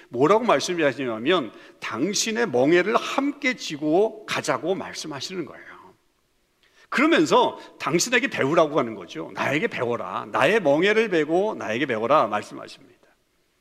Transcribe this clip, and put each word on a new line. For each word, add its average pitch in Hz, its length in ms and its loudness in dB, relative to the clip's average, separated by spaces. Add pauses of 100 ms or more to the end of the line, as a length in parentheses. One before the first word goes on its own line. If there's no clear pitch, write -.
(100)
뭐라고 175 340 4
말씀하시냐면 139 1040 0 (300)
"당신의 196 720 -2
멍에를 175 440 4
함께 269 600 -2
지고 165 720 -2
가자"고 151 500 -2
말씀하시는 156 680 -10
거예요. - 300 -18 (1120)
그러면서 226 720 4 (220)
당신에게 233 480 0
배우라고 160 500 2
하는 117 160 -2
거죠. 151 400 -12
"나에게 151 320 -2
배워라. 117 640 -4
나의 143 300 2
멍에를 190 480 2
메고 175 480 0
나에게 113 300 -4
배워라." 117 420 2
말씀하십니다. 104 680 -10 (680)